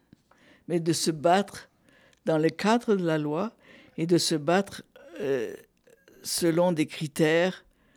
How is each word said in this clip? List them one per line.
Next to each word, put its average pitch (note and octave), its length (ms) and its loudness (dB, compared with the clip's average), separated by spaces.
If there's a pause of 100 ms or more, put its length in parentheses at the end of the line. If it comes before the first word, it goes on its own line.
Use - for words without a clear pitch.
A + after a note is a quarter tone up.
(680)
Mais E3+ 120 -2
de E3 140 0
se - 160 -2
battre E3+ 600 0 (560)
dans D#3+ 120 2
le D#3 120 2
cadre A3 460 2
de F#3 80 -2
la D#3+ 140 0
loi D3+ 380 -4 (420)
et D#3+ 80 -2
de E3+ 140 4
se - 160 0
battre, E3+ 480 -2 (380)
euh, C3 340 -2 (640)
selon F3 500 2
des D3+ 140 0
critères E3 800 0 (320)